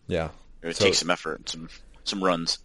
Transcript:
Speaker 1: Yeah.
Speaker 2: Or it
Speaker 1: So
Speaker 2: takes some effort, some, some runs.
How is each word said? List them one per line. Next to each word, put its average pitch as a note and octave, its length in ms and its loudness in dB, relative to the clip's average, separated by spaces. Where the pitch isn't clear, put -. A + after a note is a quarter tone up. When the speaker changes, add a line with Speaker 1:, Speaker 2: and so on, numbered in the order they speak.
Speaker 1:
Yeah. D#2+ 220 -2
Speaker 2:
Or E2+ 80 -6
it E2 60 -4
Speaker 1:
So G#2 80 4
Speaker 2:
takes F#2 140 6
some E2 120 0
effort, - 380 -2
some, E2 200 -10
some G2 180 -2
runs. E2+ 420 2